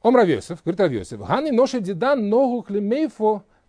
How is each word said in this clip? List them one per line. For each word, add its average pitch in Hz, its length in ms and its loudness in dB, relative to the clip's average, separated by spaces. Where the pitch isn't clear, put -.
Ом 233 120 4
Рав 226 140 6
Йосеф, 151 360 -2
говорит 175 160 -4
Рав 165 120 2
Йосеф, 104 340 -8
"Гани 285 240 0
ноши 254 300 2
дидан 208 480 -2
ногу 247 340 0
клемейфо 214 800 -2